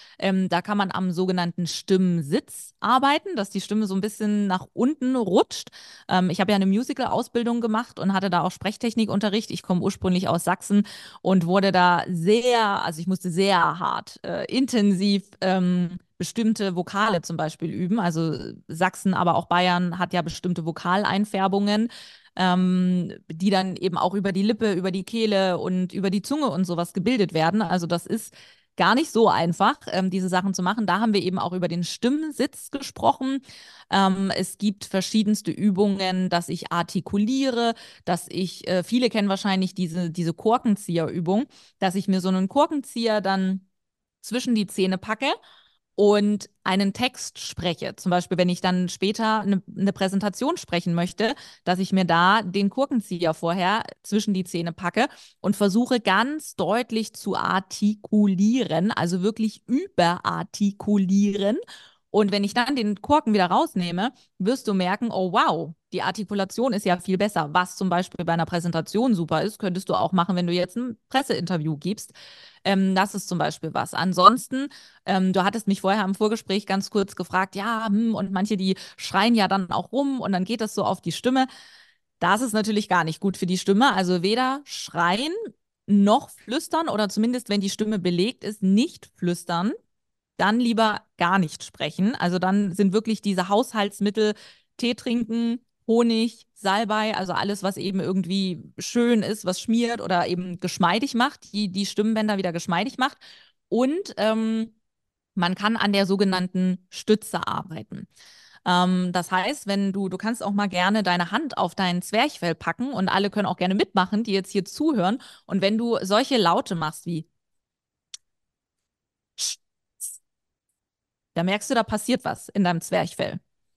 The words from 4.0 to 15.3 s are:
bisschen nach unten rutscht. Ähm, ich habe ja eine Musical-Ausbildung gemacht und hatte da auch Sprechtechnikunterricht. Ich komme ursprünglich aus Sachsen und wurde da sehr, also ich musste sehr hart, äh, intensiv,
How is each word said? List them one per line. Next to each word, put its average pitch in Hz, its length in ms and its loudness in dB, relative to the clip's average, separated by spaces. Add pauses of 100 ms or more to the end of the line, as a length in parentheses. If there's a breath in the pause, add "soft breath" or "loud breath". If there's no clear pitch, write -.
bisschen 208 460 -2
nach 185 260 -2
unten 262 420 0
rutscht. 220 540 0 (380 loud breath)
Ähm, 185 220 4
ich 190 100 0
habe 196 120 2
ja 208 40 4
eine 196 100 4
Musical-Ausbildung 233 960 0
gemacht 226 380 -4
und 196 140 0
hatte 196 160 0
da 175 120 2
auch 175 100 0
Sprechtechnikunterricht. 214 1000 -2
Ich - 120 -8
komme 180 180 0
ursprünglich 185 460 0
aus 170 160 0
Sachsen 202 400 2 (380 loud breath)
und 185 240 4
wurde 190 260 4
da 180 380 4
sehr, 208 720 2
also 160 180 -4
ich 170 60 -8
musste 185 240 -2
sehr 170 480 2
hart, - 440 -6
äh, 175 220 -6
intensiv, 202 800 2 (180)